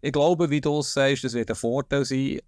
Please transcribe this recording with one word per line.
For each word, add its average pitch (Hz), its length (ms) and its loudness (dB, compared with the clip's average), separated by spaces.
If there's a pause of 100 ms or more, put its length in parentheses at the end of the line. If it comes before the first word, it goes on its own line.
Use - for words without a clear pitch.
Ich 139 120 -4
glaube, 156 380 4
wie 147 100 2
du 147 200 0
es 135 120 -4
sagst, 135 320 2
es 117 100 -4
wird 117 140 -2
ein 110 60 -2
Vorteil 135 500 -2
sein 135 440 -2